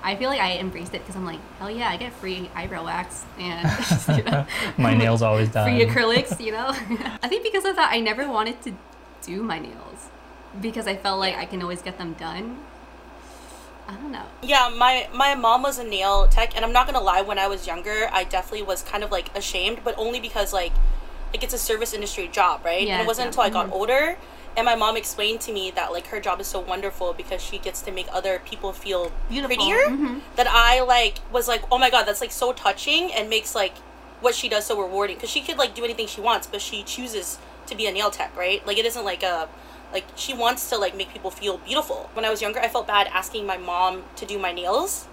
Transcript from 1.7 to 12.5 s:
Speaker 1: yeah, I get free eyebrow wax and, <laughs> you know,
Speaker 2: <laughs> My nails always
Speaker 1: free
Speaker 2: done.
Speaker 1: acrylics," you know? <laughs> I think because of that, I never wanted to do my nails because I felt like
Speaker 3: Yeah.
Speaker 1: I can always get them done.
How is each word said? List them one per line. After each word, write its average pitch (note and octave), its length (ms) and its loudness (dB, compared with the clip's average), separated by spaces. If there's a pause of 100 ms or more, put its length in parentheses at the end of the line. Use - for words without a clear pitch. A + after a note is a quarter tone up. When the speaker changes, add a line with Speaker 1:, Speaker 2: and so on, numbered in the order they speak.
Speaker 1:
yeah, A#3 180 -2
I F3+ 80 -2
get A#3+ 160 -8
free F#3 420 -8
eyebrow F3 280 -6
wax F3 400 -6 (160)
and, E3+ 280 -2 (400)
<laughs> D3+ 100 4
you - 60 2
know, C#3+ 220 2 (160)
Speaker 2:
<laughs> - 160 -4
My A2+ 160 6
nails A2+ 280 6
always A2 280 4
Speaker 1:
free A#3 360 4
Speaker 2:
done. A3+ 100 2
Speaker 1:
acrylics," A#3 480 4
you A3 80 -4
know? A3+ 180 -2
<laughs> A#3 540 -4
I B3 40 -2
think G4 160 0
because F#4+ 220 0
of G4 120 2
that, F4+ 140 6
I A#3 100 2
never A3+ 280 0
wanted A3+ 340 0
to A#3 100 -8 (500)
do F3+ 180 -4
my G3+ 180 -2
nails A#2 500 -14 (520)
because A3 260 -4
I G3 80 -2
felt G3 240 -2
like F#3+ 160 0
Speaker 3:
Yeah. - 60 -6
Speaker 1:
I F3 40 -6
can F#3 160 -8
always F3 200 -6
get F3+ 160 -10
them E3+ 160 -8
done. F#3 460 -10 (1300)